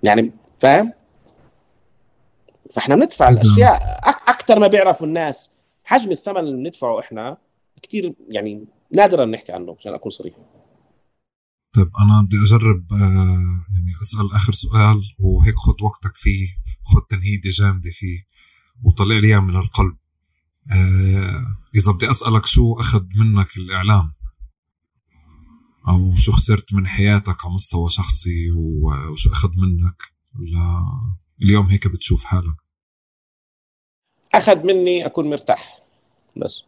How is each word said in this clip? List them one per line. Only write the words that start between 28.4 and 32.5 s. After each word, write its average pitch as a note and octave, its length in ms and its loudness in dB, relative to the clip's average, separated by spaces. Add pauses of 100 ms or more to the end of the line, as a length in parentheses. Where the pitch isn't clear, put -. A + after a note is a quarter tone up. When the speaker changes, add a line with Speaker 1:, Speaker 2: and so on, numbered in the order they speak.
Speaker 2:
و-، D#2 600 -4
وشو - 180 2
أخذ - 200 0
منك F2 480 -2 (420)
ل-، F2 1040 -6
اليوم G2+ 220 4
هيك G2 220 0
بتشوف - 360 -4
حالك؟ E2+ 320 -4 (1800)